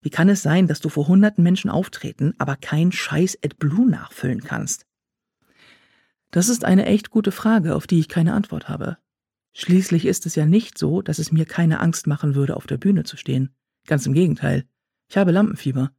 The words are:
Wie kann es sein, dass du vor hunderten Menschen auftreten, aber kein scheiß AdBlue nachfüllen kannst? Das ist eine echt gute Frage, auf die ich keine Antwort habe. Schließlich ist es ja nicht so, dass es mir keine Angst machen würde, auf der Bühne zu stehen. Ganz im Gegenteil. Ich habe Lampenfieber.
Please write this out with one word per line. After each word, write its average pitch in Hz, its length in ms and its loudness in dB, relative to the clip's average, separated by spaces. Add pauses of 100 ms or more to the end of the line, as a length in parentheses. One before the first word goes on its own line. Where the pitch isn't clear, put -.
Wie 151 80 -4
kann 175 180 2
es 202 140 2
sein, 170 240 4
dass 151 140 -2
du - 80 -4
vor 147 200 -2
hunderten 196 340 6
Menschen 180 280 2
auftreten, - 680 -4
aber 135 180 -2
kein 165 360 0
scheiß 170 500 -2
AdBlue 156 460 0
nachfüllen - 540 -4
kannst? - 440 -8 (1400)
Das 180 180 2
ist 240 160 -2
eine 190 220 4
echt 208 240 0
gute 214 220 0
Frage, 190 420 0
auf 156 120 -4
die 170 140 2
ich 156 80 -2
keine 165 260 0
Antwort - 340 -4
habe. - 300 -8 (560)
Schließlich 180 500 2
ist 175 220 -2
es 165 80 -8
ja 151 120 2
nicht 202 300 2
so, 160 240 -2
dass 156 180 -6
es 156 140 -4
mir 160 140 2
keine 160 340 0
Angst - 260 -2
machen 147 280 -2
würde, 139 220 -2
auf - 100 -12
der 139 100 -6
Bühne 185 280 0
zu - 120 -14
stehen. 131 380 -4 (320)
Ganz 147 180 0
im 139 80 -2
Gegenteil. 143 520 0 (440)
Ich - 80 -6
habe 190 140 2
Lampenfieber. 139 680 0